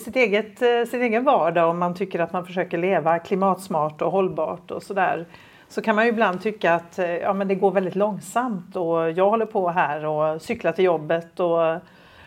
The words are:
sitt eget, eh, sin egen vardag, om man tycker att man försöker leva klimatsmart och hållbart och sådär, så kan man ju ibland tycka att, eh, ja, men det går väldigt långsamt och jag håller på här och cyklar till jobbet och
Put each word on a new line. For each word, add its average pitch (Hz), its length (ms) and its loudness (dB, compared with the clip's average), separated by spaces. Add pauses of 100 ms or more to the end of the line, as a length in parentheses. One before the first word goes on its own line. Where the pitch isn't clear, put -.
sitt 226 100 -14
eget, 220 460 0
eh, 240 300 4
sin 247 100 -2
egen 233 220 2
vardag, 170 460 4
om 170 100 -2
man 175 160 0
tycker 190 240 -4
att 170 140 -2
man 180 120 -4
försöker 180 320 -4
leva 170 420 2
klimatsmart 180 800 -2
och 175 100 0
hållbart 175 600 -2
och - 120 -8
sådär, 180 420 -2 (440)
så - 120 -6
kan 208 140 0
man 220 100 2
ju 240 60 2
ibland 202 300 0
tycka 208 320 0
att, 170 260 -4
eh, 185 60 0 (120)
ja, 196 160 0
men 196 140 -2
det 196 80 2
går 190 160 2
väldigt 180 240 0
långsamt 208 800 -4
och 165 360 0
jag 185 180 4
håller 220 160 2
på 190 240 -2
här 156 360 0
och 156 360 0
cyklar - 300 -2
till 185 140 2
jobbet 165 540 0
och 165 380 2 (500)